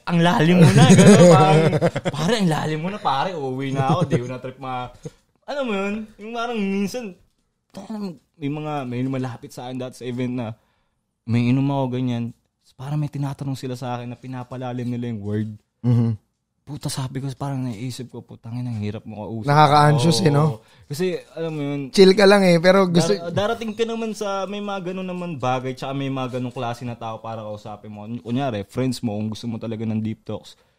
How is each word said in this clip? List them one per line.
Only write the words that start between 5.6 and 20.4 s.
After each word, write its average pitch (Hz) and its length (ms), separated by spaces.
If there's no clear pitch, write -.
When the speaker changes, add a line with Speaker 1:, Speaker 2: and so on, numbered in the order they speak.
Speaker 1:
mo 226 120
yun? 202 180
Yung 214 160
parang 233 240
minsan, 196 560
may 147 140
mga, 151 240
may 123 180
lumalapit 131 500
sa 127 180
akin 131 100
dati 127 160
sa - 100
event 123 280
na 123 140
may 120 240
inom 135 220
ako, 139 240
ganyan. 120 400
Parang 143 240
may 147 100
tinatanong 139 460
sila 127 240
sa 123 180
akin 120 140
na 120 80
pinapalalim 127 720
nila 120 180
yung 110 140
word. 107 280
Speaker 2:
Mhm. 117 380
Speaker 1:
Puta, 143 260
sabi 131 320
ko, 139 160
parang 139 260
naiisip 120 480
ko, 117 120
"Putangin, 120 420
ang 120 140
hirap 104 260
mo 110 160
kausap." 110 300
Speaker 2:
Nakaka-anxious 147 680
Speaker 1:
Oo. 196 80
Speaker 2:
eh, 147 60
no? 147 140